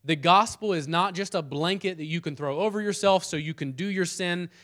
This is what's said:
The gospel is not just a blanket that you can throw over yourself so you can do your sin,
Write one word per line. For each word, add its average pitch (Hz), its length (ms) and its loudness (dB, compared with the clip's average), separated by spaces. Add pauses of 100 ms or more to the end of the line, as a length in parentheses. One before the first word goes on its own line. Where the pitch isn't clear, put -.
The 160 100 2
gospel 196 580 4
is 147 140 -2
not 175 280 0
just 196 180 -4
a 180 80 0
blanket 170 560 -2
that 156 80 -8
you 165 160 -4
can 151 140 -6
throw 143 240 -4
over 208 200 0
yourself 196 440 2
so - 140 -6
you 156 180 -4
can 139 160 -6
do 156 160 -6
your 185 180 0
sin, 175 460 -4 (120)